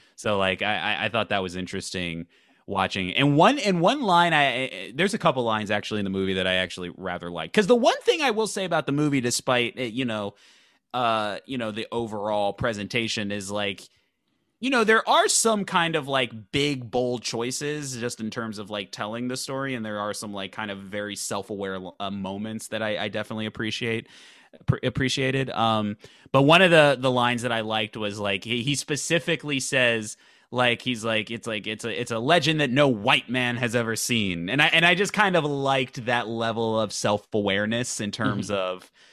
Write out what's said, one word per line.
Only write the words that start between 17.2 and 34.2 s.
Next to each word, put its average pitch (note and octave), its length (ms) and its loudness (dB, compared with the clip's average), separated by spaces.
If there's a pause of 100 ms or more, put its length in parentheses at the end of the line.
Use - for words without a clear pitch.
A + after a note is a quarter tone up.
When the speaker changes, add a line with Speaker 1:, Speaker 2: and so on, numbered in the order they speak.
Speaker 1:
choices C3 760 -6
just A#2+ 240 -6
in A2 100 -4
terms A2 280 -6
of, G2 100 -12
like, G#2 240 -6
telling A#2 340 -6
the B2+ 80 -4
story, C3+ 400 -6
and A2 100 -6
there G#2+ 140 -6
are G#2 140 -4
some, G#2 200 -10
like, G2 200 -8
kind G#2+ 180 -6
of G2 60 -10
very G2+ 400 -8
self-aware, G2 640 -6 (200)
uh, G2 100 -6
moments G2+ 600 -8
that A2 120 -6
I, G#2+ 160 -2
I G#2 120 -4
definitely A2 360 -6
appreciate, A2+ 640 -4 (580)
pr-, - 160 2
appreciated. C3 680 0
Um, G#2+ 480 0 (340)
but C#3 120 6
one D#3+ 180 8
of F3+ 100 8
the, D3 260 8
the B2+ 140 2
lines A#2+ 300 2
that A#2+ 100 -2
I A2+ 80 0
liked A2 380 -2
was, G#2+ 240 -4
like, G2+ 240 -2
he, A#2 180 -2
he C#3 120 0
specifically D3+ 840 -2
says, A#2 560 0 (340)
like, A#2+ 320 0
he's A#2 220 -4
like, A2 260 -2
"It's A#2 160 -8
like, G#2+ 220 -6
it's A2 160 -8
a, G#2 160 -6
it's A#2+ 120 -6
a A2+ 80 -4
legend D#3 420 2
that C#3+ 80 2
no C#3 180 6
white B2 400 2
man B2 300 -2
has A#2+ 180 0
ever A2+ 220 0
seen." F#2+ 500 0